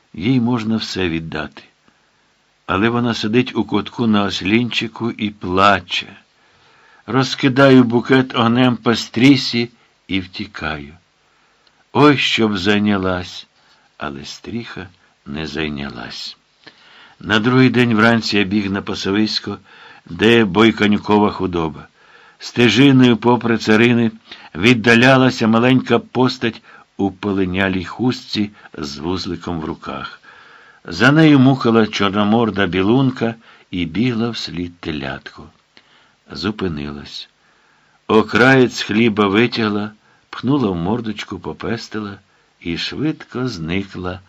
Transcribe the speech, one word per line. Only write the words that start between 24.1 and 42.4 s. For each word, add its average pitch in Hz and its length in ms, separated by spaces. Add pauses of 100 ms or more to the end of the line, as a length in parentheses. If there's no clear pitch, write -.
віддалялася 120 920
маленька 120 520
постать 123 640 (340)
у 98 140
полинялій 95 760
хустці 107 640 (280)
з 71 200
вузликом 87 640
в 78 40
руках. 71 560 (640)
За 107 280
нею 151 260
мукала 123 480
чорноморда 104 800
білунка 113 680 (360)
і 87 160
бігла 113 440
вслід 87 480
телятку. 69 640 (880)
Зупинилась. 73 960 (800)
Окраєць 113 760
хліба 107 440
витягла, 107 640 (400)
пхнула 123 400
в 90 60
мордочку, 104 640
попестила 101 800 (420)